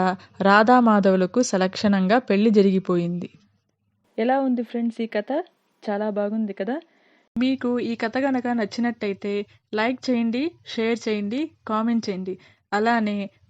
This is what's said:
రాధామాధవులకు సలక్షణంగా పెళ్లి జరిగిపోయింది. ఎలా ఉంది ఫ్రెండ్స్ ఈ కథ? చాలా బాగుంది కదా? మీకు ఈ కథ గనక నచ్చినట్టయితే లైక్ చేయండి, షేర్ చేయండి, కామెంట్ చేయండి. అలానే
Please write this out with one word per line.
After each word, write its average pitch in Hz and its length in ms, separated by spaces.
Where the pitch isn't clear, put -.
రాధామాధవులకు 202 1000
సలక్షణంగా 196 800
పెళ్లి 214 300
జరిగిపోయింది. 185 800
ఎలా 254 200
ఉంది 247 240
ఫ్రెండ్స్ 233 380
ఈ 226 40
కథ? 240 380
చాలా 208 200
బాగుంది 208 440
కదా? 240 280
మీకు 247 420
ఈ 233 160
కథ 226 220
గనక 262 300
నచ్చినట్టయితే 208 1000
లైక్ 240 360
చేయండి, 240 420
షేర్ 226 240
చేయండి, 214 420
కామెంట్ 220 420
చేయండి. 185 280
అలానే 208 560